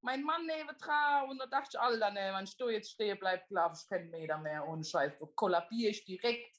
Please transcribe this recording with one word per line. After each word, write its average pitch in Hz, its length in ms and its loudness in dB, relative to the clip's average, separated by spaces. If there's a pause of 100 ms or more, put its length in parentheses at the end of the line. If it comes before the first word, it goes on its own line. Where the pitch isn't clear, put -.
mein 262 220 -2
Mann 330 220 0
neben 311 320 -4
dran 294 520 2
und 269 100 -8
da 262 80 -4
dachte 277 260 0
ich, - 60 -4
„Alter, 226 320 4
nee, 196 220 -2
wenn 190 100 -2
ich 196 140 -12
da 254 120 -2
jetzt 220 220 -2
stehe, 202 240 0
bleib, 185 340 -2
lauf 170 320 2
ich - 60 -18
keinen 175 240 -4
Meter 156 260 -4
mehr, 151 300 -4
ohne 160 160 -4
Scheiß. 147 360 0
Da 156 60 -8 (100)
kollabier 208 540 2
ich 208 160 -6
direkt 233 540 -4